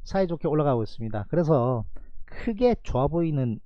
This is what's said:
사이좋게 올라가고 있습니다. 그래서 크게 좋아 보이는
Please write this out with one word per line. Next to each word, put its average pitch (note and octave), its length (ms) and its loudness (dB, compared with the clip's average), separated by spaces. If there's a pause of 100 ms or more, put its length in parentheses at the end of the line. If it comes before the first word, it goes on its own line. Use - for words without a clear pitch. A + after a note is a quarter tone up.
사이좋게 E3+ 440 0
올라가고 C#3+ 340 2
있습니다. G#2+ 460 -4
그래서 C3 560 2 (400)
크게 A#3 580 0
좋아 C3 260 0
보이는 D3 580 0